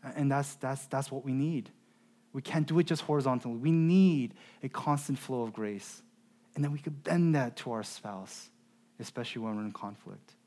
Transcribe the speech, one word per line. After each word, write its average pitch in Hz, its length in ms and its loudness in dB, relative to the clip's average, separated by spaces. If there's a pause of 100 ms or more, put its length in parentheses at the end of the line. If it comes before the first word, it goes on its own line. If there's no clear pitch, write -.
A-, 131 120 -12
and 139 160 2
that's, 139 240 -2
that's, 135 320 -6
that's 139 240 -4
what 135 140 -8
we 131 80 -2
need. 139 380 -2 (640)
We 131 100 -6
can't 156 240 0
do 160 120 2
it 175 40 6
just 156 200 0
horizontally. 127 520 0
We 131 160 2
need 165 640 6 (260)
a 135 80 -6
constant 143 480 0
flow 123 240 -4
of 113 120 -4
grace. 104 500 -8 (500)
And 143 100 0
then 147 80 0
we 147 80 -4
could 147 240 -8
bend 170 300 4
that 127 240 2
to - 140 -6
our 110 100 -2
spouse, - 720 -12 (480)
especially 117 420 -8
when 110 140 -4
we're 104 80 -6
in 104 80 -6
conflict. 104 600 -14 (140)